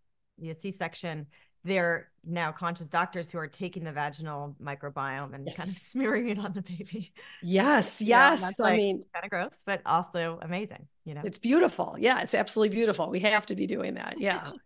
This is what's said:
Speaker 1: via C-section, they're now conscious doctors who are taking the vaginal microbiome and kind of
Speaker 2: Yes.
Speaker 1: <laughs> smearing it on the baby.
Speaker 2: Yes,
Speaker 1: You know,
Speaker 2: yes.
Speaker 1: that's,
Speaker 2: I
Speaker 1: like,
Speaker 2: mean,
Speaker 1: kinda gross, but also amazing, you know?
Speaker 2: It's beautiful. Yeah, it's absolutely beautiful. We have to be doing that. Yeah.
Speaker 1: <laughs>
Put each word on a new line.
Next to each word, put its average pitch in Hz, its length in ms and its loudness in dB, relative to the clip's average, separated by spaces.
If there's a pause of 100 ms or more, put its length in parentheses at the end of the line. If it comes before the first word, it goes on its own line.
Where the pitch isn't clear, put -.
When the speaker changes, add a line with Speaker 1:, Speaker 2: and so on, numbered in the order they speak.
(400)
Speaker 1:
via 160 140 -10
C-section, 170 760 -8 (380)
they're 175 460 0 (120)
now 165 280 -2
conscious 170 360 -6
doctors 175 420 -2
who 175 80 -10
are 156 100 -6
taking 180 360 -10
the 160 80 -6
vaginal 143 680 -6
microbiome 143 720 -8
and 139 200 -10
kind 170 160 -6
of 185 60 -6
Speaker 2:
Yes. - 80 -8
Speaker 1:
<laughs> - 0 -
smearing 240 460 -2
it 202 100 -2
on 202 140 -6
the 190 80 -6
baby. 180 520 -10 (280)
Speaker 2:
Yes, 202 600 4 (100)
Speaker 1:
You 240 80 10
know, 277 100 10
Speaker 2:
yes. 285 120 4
Speaker 1:
that's, 190 220 2
Speaker 2:
I 196 100 6
Speaker 1:
like, - 0 -
Speaker 2:
mean, 196 400 2
Speaker 1:
kinda 180 160 -8
gross, - 360 -4
but 196 200 -2
also 170 560 0
amazing, 175 460 -6 (180)
you 156 100 -10
know? 147 100 -8
Speaker 2:
It's 185 120 -6
beautiful. - 600 2
Yeah, 247 240 4
it's - 140 -2
absolutely 208 400 2
beautiful. 214 340 2
We 180 120 0
have 208 240 4
to 196 100 -4
be 196 100 -2
doing 185 280 -4
that. - 260 -8
Yeah. 185 380 -2
Speaker 1:
<laughs> - 80 -20